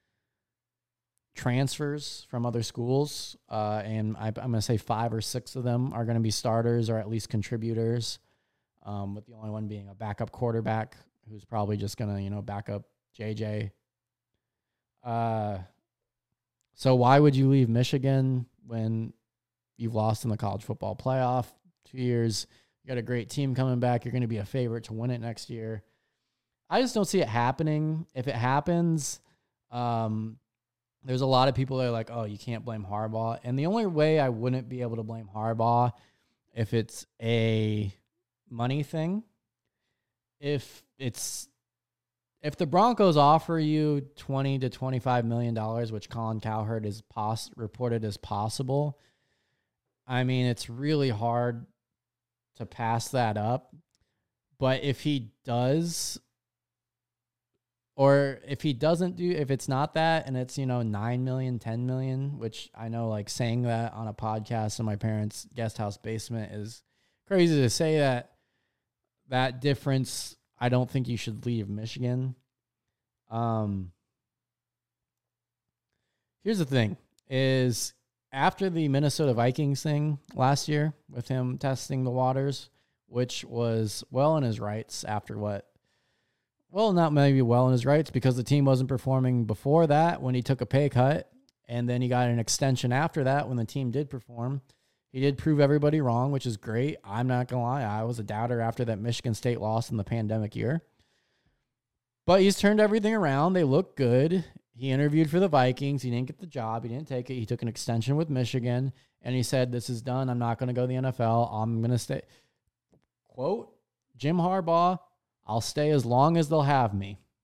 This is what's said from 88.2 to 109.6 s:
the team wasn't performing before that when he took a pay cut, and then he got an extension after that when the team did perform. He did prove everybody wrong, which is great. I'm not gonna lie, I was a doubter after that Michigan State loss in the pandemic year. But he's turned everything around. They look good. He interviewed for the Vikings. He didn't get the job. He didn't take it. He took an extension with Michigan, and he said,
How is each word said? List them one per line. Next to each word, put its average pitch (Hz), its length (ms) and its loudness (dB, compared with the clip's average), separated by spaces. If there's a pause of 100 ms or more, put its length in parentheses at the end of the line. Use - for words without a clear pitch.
the 127 60 -2
team 139 240 4
wasn't 131 240 4
performing 127 560 2
before 143 400 2
that 156 340 4
when 127 140 -2
he 123 80 0
took 131 180 0
a 110 60 -4
pay 139 240 2
cut, 135 400 2 (380)
and 120 200 -2
then 123 140 0
he 123 60 0
got 123 200 2
an 120 100 2
extension 127 540 0
after 143 320 0
that 131 240 0
when 127 80 -4
the 117 80 0
team 131 260 -4
did 139 200 -4
perform. 123 500 -6 (500)
He 131 100 -6
did 139 180 2
prove 156 200 2
everybody 147 440 4
wrong, 123 300 2
which 139 120 -2
is 113 140 -4
great. 123 440 -4
I'm 110 240 -4
not 123 220 0
gonna 123 140 -4
lie, 127 200 -2
I 110 220 -2
was 117 140 -4
a 113 40 -6
doubter 113 380 -2
after 113 240 -2
that 113 140 -2
Michigan 117 340 -4
State 120 260 -2
loss 110 320 -2
in 113 60 -4
the 104 80 -2
pandemic 110 500 -2
year. 117 280 -2 (1400)
But 185 160 8
he's 196 160 6
turned 208 200 4
everything 214 360 4
around. 165 400 2
They 180 100 4
look 135 320 2
good. 139 480 2 (300)
He 127 160 -6
interviewed 147 400 2
for 165 100 2
the 196 80 4
Vikings. 135 540 2
He 127 80 -2
didn't 120 160 -2
get 156 120 -14
the 185 80 -16
job. 117 360 -6
He 120 80 -8
didn't 135 180 -8
take 127 220 -6
it. 131 60 -6
He 117 100 -6
took 120 160 -4
an 120 60 -2
extension 117 480 -2
with 160 120 0
Michigan, 127 640 -2 (300)
and 123 120 -4
he 127 80 2
said, 127 300 0